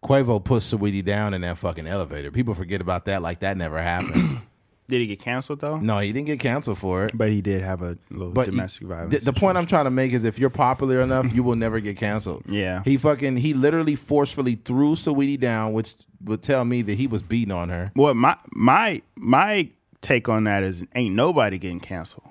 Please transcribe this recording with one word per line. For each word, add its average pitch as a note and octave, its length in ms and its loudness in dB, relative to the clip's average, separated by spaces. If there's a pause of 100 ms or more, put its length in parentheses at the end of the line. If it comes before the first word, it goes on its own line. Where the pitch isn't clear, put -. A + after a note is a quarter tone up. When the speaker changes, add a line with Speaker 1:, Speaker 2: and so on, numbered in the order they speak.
Speaker 1:
Quavo A#2+ 400 2
pushed A#2 300 0
Saweetie G2+ 320 0
down G2+ 300 0
in F2+ 80 -4
that E2+ 160 -6
fucking E2 300 -6
elevator. D2 420 -6
People A#2 240 -2
forget F#2 260 -6
about F2 260 -4
that G2 160 -2
like E2+ 180 -6
that G2 160 -2
never D#2+ 260 -4
happened. G2 640 -2
Speaker 2:
<clears throat> - 60 -20 (380)
Did B2+ 120 0
he A2+ 80 -2
get G2+ 100 -8
canceled C3 400 -6
though? D3 200 -4
Speaker 1:
No, G#2+ 200 0
he G2+ 140 0
didn't C#3+ 160 -4
get D3 100 -2
canceled B2 400 -2
for F#2+ 280 -2
it. - 60 -2
Speaker 2:
But A2 180 0
he G#2 120 2
did F#2+ 200 0
have F#2 200 -4
a F2 140 -8 (120)
little F#2+ 240 -8
Speaker 1:
But B2 140 2
he F#2+ 60 -4
Speaker 2:
domestic F#2+ 340 -6
violence F#2 380 -4
Speaker 1:
the, C#3 80 0
the - 80 -2
point F#3+ 180 4
I'm F3 60 0
Speaker 2:
situation. - 20 -6
Speaker 1:
trying E3 200 2
to C3 40 2
make B2+ 220 2
is A#2+ 120 0
if A2 140 0
you're C3 100 2
popular C3 540 2
enough, B2+ 320 2
you B2 80 4
will A#2+ 140 2
never A2+ 240 0
get G#2 160 -6
canceled. G#2 500 -4
Speaker 2:
Yeah. F#2 380 -2
Speaker 1:
He C3+ 120 4
fucking, C3+ 420 2
he D3+ 140 0
literally D3 440 2
forcefully C#3 580 0
threw C3+ 400 2
Saweetie C#3+ 460 0
down, A2 320 0
which A2 220 -2 (280)
would G#2 180 -4
tell B2+ 240 2
me A#2+ 180 0
that G#2 160 -2
he C3 100 0
was A2 160 -2
beating A2 260 0
on F2 200 -4
her. F2+ 260 -4
Speaker 2:
Well, C#3 180 6
my, B2+ 220 4 (160)
my, D#3+ 500 4 (140)
my E3 540 2 (320)
take A#2+ 260 2
on A2 160 2
that G2+ 180 2
is F2+ 220 -4 (100)
ain't A2+ 220 0
nobody B2 420 2
getting F2 220 -6
canceled. - 500 -10